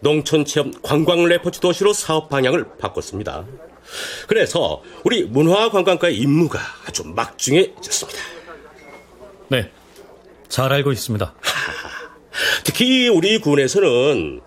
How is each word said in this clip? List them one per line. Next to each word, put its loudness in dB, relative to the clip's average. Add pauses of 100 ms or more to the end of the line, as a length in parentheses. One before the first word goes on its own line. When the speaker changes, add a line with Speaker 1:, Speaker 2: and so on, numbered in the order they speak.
Speaker 1:
농촌 2
체험 -2 (100)
관광 2
레포츠 0
도시로 2
사업 -2
방향을 0 (140)
바꿨습니다. -8 (840)
그래서 0 (200)
우리 2
문화관광과의 2
임무가 2 (260)
아주 -8
막중해졌습니다. -2 (1300)
Speaker 2:
네, -2 (800)
잘 -2
알고 0
있습니다. -4
Speaker 1:
<laughs> -6
특히 2
우리 2
군에서는 2